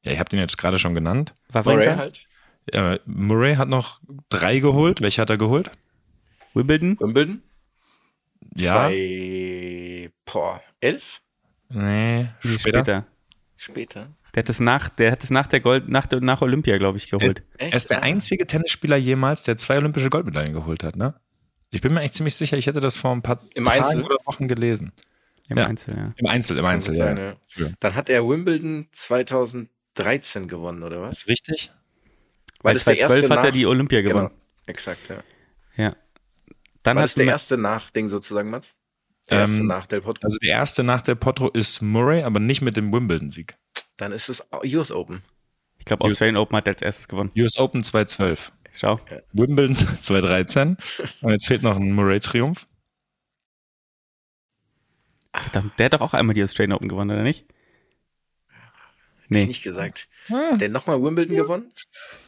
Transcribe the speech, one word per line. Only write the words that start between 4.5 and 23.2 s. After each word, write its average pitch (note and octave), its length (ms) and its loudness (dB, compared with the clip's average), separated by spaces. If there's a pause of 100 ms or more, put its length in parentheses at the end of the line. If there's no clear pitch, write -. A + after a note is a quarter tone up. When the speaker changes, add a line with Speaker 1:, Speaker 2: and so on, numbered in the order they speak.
Speaker 1:
geholt. D3 400 4
Welche G#2 200 2
hat A2 100 0
er A2 60 4
geholt? A#2 320 0 (840)
Speaker 2:
Wimbledon? D#3 460 2
Speaker 3:
Wimbledon? D3 420 0 (1120)
Speaker 1:
Ja. F2+ 340 2
Speaker 3:
Zwei, F#2 1200 -6 (140)
boah, F2 380 -4 (180)
elf? - 400 -4 (480)
Speaker 1:
Nee, A2 540 0
Speaker 2:
Nee, A#2+ 60 -4 (300)
Speaker 1:
später. A2 220 0
Speaker 2:
später. G#2 260 -2 (500)
Speaker 3:
Später. - 520 -14 (260)
Speaker 2:
Der A#2 80 0
hat - 60 -4
das A#2 120 -4
nach, B2 280 2
der A2+ 240 4
hat B2+ 120 -4
das - 60 -8
nach C3+ 180 2
der C3+ 120 2
Gold, B2+ 280 2
nach C3+ 180 0
der, B2+ 140 -2
nach B2+ 200 2
Olympia, B2+ 380 2
glaub G2 180 2
ich, - 140 -10
geholt. G2 320 2 (160)
Speaker 1:
Er C3 80 -4
Speaker 3:
Echt? B2+ 100 0
Speaker 1:
ist - 140 0
der - 80 2
Speaker 3:
Ah. - 40 -2
Speaker 1:
einzige F#3 440 2
Tennisspieler D#3 500 0
jemals, C3 460 2
der A#2 140 0
zwei A#2+ 220 0
olympische C#3+ 300 0
Goldmedaillen G2+ 440 -2
geholt D#2 320 -6
hat, D#2+ 120 -6
ne? B2 180 -2 (560)
Ich - 100 -6
bin C3+ 140 2
mir E3 80 0
echt C#3+ 120 -4
ziemlich D#3 220 -2
sicher, D3 200 -2
ich B2+ 100 -2
hätte C#3+ 140 -2
das C3+ 160 0
vor B2+ 160 -2
ein A#2+ 100 -4